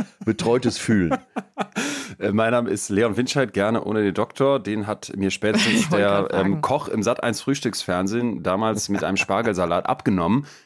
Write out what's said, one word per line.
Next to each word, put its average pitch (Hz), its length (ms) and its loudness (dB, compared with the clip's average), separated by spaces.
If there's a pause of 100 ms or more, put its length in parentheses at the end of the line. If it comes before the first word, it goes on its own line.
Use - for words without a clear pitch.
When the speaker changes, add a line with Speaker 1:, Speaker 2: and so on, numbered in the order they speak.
Speaker 1:
<laughs> - 220 -18
Speaker 2:
Betreutes 117 500 0
Fühlen. 95 400 2 (1000)
Speaker 1:
Äh, 101 140 0
mein 110 200 4
Name 120 180 2
ist - 180 -2
Leon 104 280 2
Winscheid, 127 360 0
gerne 107 320 0
ohne 107 180 0
den 98 120 2
Doktor. 135 440 2
Den 104 280 -4
hat - 300 -8
mir 98 140 2
spätestens 110 440 2
Speaker 3:
<laughs> - 60 4
Ich 160 100 0
wollte 101 140 2
Speaker 1:
der, 101 80 4
Speaker 3:
gerade 101 180 0
fragen. 98 240 2
Speaker 1:
ähm, 156 80 -4
Koch 147 260 -2
im 110 140 -2
Sat 113 200 0
eins 117 200 -2
Frühstücksfernsehen 110 1000 -2
damals 101 460 0
mit 101 160 -2
einem 92 140 0
Spargelsalat 90 680 0
<laughs> - 20 -4
abgenommen, 110 580 0 (200)